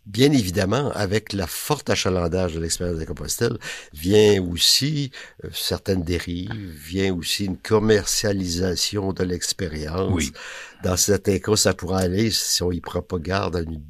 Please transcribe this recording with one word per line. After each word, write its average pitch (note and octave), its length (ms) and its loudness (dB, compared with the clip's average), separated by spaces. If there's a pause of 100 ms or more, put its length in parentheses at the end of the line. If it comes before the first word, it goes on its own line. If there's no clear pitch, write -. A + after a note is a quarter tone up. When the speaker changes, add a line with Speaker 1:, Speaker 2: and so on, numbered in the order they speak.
Speaker 1:
bien A#2+ 260 4
évidemment, G#2 600 2
avec G2+ 400 -2
la G2 140 -2
forte - 440 -4
achalandage F2+ 640 0
de E2 60 -4
l'expérience E2+ 360 -2
de D#2+ 40 -6
la D#2+ 60 -8
Compostelle, - 520 -2 (340)
vient G2 500 6
aussi, C3 680 0 (340)
euh, - 80 -12
certaines F#2 500 -2
dérives, F2 500 -4
vient F#2 640 -2
aussi F2 320 -2
une F2+ 120 -4
commercialisation G2 1500 2
de F#2+ 120 -2
l'expérience. E2+ 880 -4
Speaker 2:
Oui. D#2 200 -2 (500)
Speaker 1:
Dans F2+ 140 2
certains G2 420 2
cas, G#2+ 180 0
ça G2 180 2
pourrait F#2 300 0
aller, G2 260 2
si - 320 0
on F2+ 100 0
y D#2 80 -4
prend - 220 -4
pas F#2 160 -4
garde, F2+ 380 -2
à F2 40 -2
une D#2+ 300 -6